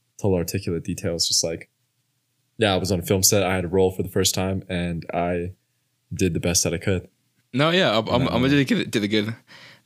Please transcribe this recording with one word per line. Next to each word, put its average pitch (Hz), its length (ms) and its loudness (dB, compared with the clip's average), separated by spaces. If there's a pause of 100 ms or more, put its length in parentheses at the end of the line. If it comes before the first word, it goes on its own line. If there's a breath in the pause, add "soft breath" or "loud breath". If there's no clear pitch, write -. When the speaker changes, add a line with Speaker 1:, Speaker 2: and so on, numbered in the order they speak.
(200)
Speaker 1:
total 95 180 2
articulate 85 460 -4
detail. 87 320 -4
It's 82 120 -2
just - 160 0
like, 82 240 -6 (880)
yeah, 104 160 4
I - 20 2
was 85 140 -2
on 92 80 2
a 82 40 -4
film 95 200 0
set, 98 200 4
I 92 120 2
had 92 100 -2
a 85 40 -6
role 92 220 4
for 92 120 -6
the 87 60 -4
first 92 260 0
time, 95 340 -2
and 87 440 -4
I 87 400 -2 (600)
did 87 220 0
the 87 60 -2
best 87 240 0
that 80 100 0
I 85 40 -4
could. 92 300 -2 (440)
Speaker 2:
No, 147 180 2
yeah, 165 280 2
I'm, 110 100 -2
I'm, - 140 0
Speaker 1:
And, 123 80 2
Speaker 2:
I'm 120 120 2
gonna 139 160 4
Speaker 1:
um, 139 60 4
Speaker 2:
give 190 160 2
it, - 100 -4
did 107 140 0
a 104 40 -2
good, 107 260 0 (520 loud breath)